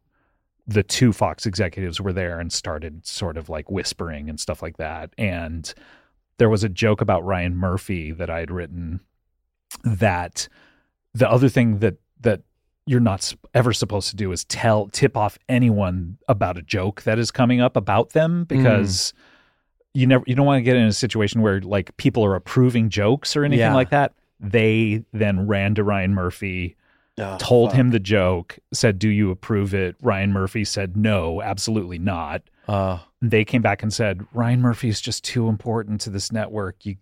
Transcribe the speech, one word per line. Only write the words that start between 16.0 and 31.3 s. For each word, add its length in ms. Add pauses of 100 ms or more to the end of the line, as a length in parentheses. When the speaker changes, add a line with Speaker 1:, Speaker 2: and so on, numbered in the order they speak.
Speaker 1:
about 300
a 40
joke 420
that 160
is 120
coming 300
up 160
about 340
them, 340
Speaker 2:
Mm. 20
Speaker 1:
because 680 (800)
you 140
never, 200
you 80
don't 100
wanna 160
get 140
in 100
a 80
situation 480
where, 200
like, 360
people 280
are 100
approving 540
jokes 460
or 80
anything 160
Speaker 2:
Yeah. 140
Speaker 1:
like 180
that. 220 (260)
They 640 (100)
then 340
ran 280
to 80
Ryan 300
Murphy, 600 (420)
Speaker 3:
Oh, 220
Speaker 1:
told 300
Speaker 3:
fuck. 100
Speaker 1:
him 120
the 80
joke, 600 (140)
said, 260
"Do 80
you 240
approve 420
it?" 280
Ryan 320
Murphy 320
said, 320
"No, 440